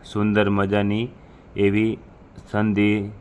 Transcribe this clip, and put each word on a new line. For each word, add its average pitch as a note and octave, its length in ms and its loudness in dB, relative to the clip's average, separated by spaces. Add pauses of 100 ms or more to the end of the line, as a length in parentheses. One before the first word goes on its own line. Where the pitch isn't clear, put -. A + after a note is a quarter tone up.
સુંદર G#2 460 0
મજાની G2+ 580 0 (480)
એવી G#2 420 0 (520)
સંધિ G#2 600 0 (100)